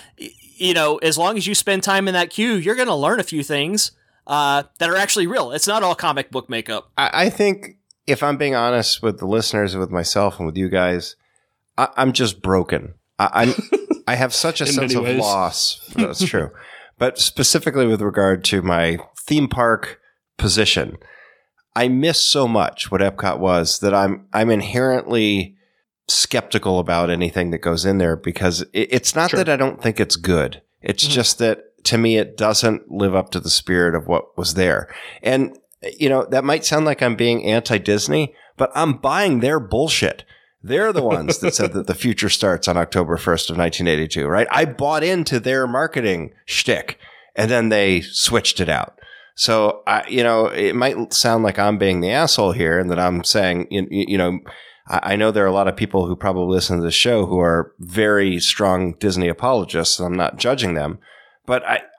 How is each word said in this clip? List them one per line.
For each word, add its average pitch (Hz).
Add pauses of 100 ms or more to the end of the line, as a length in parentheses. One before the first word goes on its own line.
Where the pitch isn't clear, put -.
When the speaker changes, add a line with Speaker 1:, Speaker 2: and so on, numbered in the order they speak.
(200)
Speaker 1:
y-, 110 (260)
you 180
know, 156
as 160
long 190
as 180
you 202
spend 190
time 196
in 185
that 175
queue, 226
you're 190
gonna 247
learn 165
a 175
few 151
things, 151 (360)
uh, 143 (160)
that 165
are 175
actually 196
real. 175
It's 151
not 208
all 180
comic 143
book 127
makeup. 113
Speaker 2:
I, 135 (160)
I 220
think, 202 (300)
if -
I'm 143
being 139
honest 120
with 107
the 95
listeners 104
and 95
with 90
myself 90
and 87
with 80
you 92
guys, 90 (600)
I, 127
I'm 131
just 117
broken. 90 (240)
I, 98
I'm, 117 (440)
Speaker 3:
<laughs> -
Speaker 2:
I 117
have 123
such 165
a 151
Speaker 3:
In 143
Speaker 2:
sense 131
Speaker 3:
many -
Speaker 2:
of 120 (120)
Speaker 3:
ways. 127
Speaker 2:
loss. 98 (160)
That's -
Speaker 3:
<laughs> -
Speaker 2:
true. 82 (480)
But 127
specifically 139
with 110
regard 95
to 98
my 85 (280)
theme 151
park 117 (360)
position, 98 (800)
I 123
miss 139
so 139
much 110
what 95
Epcot 95
was 87
that 101
I'm, 98
I'm 110
inherently 110 (520)
skeptical -
about 87
anything 87
that 82
goes 82
in 98
there 85
because 87 (120)
it, 101
it's 127
not 160
Speaker 3:
Sure. -
Speaker 2:
that 180
I 147
don't 135
think 113
it's -
good. 85 (200)
It's -
Speaker 1:
Mm-hmm. 147
Speaker 2:
just 123
that, 113 (200)
to 117
me, 113
it -
doesn't 110
live 95
up 92
to 90
the 82
spirit 87
of 78
what -
was 85
there. 85 (340)
And, 131 (400)
you 147
know, 131
that 131
might 156
sound 151
like 143
I'm 120
being 117
anti-Disney, 110 (220)
but 214
I'm 151
buying 165
their 143
bullshit. 110 (380)
They're 185
the 160
ones 98
that 90
said 95
that 98
the 92
future 107
starts 92
on 87
October 85
first -
of 82
nineteen 85
eighty-two, 78
right? 95
I 147
bought 147
into 165
their 131
marketing 120 (140)
shtick, - (380)
and 110
then 117
they 101
switched -
it 82
out. 60 (360)
So, 110
I, 104
you 120
know, 113
it 92
might 120
sound 113
like 98
I'm 104
being 95
the 90
asshole 120
here 85
and 90
that 87
I'm 90
saying, 90
you, 95
you, 98
you 98
know, 90 (500)
I, 92
I 101
know 107
there 104
are 95
a 92
lot 98
of 92
people 98
who 90
probably 92
listen 90
to 85
this 82
show 110
who 92
are 82
very 98
strong 92
Disney 90
apologists, 87
and 90
I'm 87
not 87
judging 120
them, 76 (460)
but 123
I, - (160)